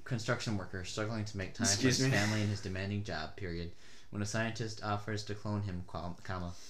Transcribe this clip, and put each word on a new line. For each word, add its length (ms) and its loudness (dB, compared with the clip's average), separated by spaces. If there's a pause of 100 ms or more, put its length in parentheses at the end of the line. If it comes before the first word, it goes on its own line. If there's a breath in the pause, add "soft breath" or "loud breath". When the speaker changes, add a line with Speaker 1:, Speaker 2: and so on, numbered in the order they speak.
Speaker 1:
construction 540 0
worker 260 -4
struggling 420 0
to 120 -4
make 160 -2
time 140 2
for 60 6
Speaker 2:
Excuse 260 6
Speaker 1:
his 80 6
Speaker 2:
me. 100 6
Speaker 1:
family 240 4
and 80 4
his 100 2
demanding 460 0
job, 320 -4
period. 340 -4 (380 loud breath)
When 120 -2
a 60 0
scientist 560 -2
offers 420 0
to 100 -4
clone 280 0
him, 240 -2
qual-, 360 -6
comma, 300 -4 (160)